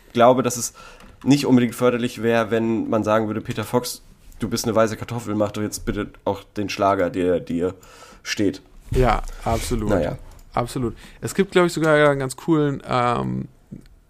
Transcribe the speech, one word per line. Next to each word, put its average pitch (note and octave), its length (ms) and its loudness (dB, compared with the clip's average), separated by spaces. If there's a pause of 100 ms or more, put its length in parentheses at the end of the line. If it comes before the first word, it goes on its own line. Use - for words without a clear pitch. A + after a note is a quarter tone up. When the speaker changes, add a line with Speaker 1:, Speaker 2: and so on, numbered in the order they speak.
(120)
Speaker 1:
glaube, B2 300 6
dass A#2 140 -2
es - 180 -8 (500)
nicht C#3+ 220 4
unbedingt A#2+ 280 4
förderlich A#2+ 480 -2
wär, A#2 280 0
wenn A2+ 380 0
man A2 140 0
sagen G#2+ 240 2
würde, G#2+ 140 -4
„Peter A2 240 -8
Fox, - 380 -4 (360)
du A2 100 -6
bist A2+ 180 -4
eine A2+ 100 0
weiße A2 200 4
Kartoffel, A2 380 -8
mach G#2 180 0
doch G#2+ 100 -6
jetzt G#2 240 -8
bitte G#2 220 -4 (160)
auch G2 200 -4 (120)
den G#2 120 -4
Schlager, G2 420 0
der F2+ 300 0
dir E2+ 340 -4 (480)
steht.“ - 400 -2 (280)
Speaker 2:
Ja, A#2 320 2 (220)
absolut. A#2 460 -2
Speaker 1:
Naja. F2+ 280 0 (340)
Speaker 2:
Absolut. B2 420 -4 (260)
Es - 140 -8
gibt, G3 160 0
glaub F3+ 160 4
ich, E3+ 60 -2
sogar D3+ 380 4
einen C#3 100 -2
ganz C3 160 -6
coolen, D3 520 0
ähm, A#2+ 600 -2 (600)